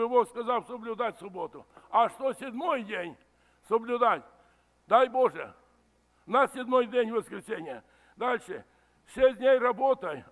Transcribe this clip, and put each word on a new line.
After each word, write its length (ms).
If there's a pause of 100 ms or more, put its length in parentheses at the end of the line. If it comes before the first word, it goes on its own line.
Бог 180
сказав 400
соблюдати 500
суботу. 480 (240)
А 200
що 240
седьмой 500
день 320 (520)
соблюдати? 560 (640)
Дай 220
Боже, 440 (760)
на 200
седьмой 400
день 240
воскресіння. 680 (380)
Дальше. 460 (500)
"Шесть 220
дней 220
работай, 720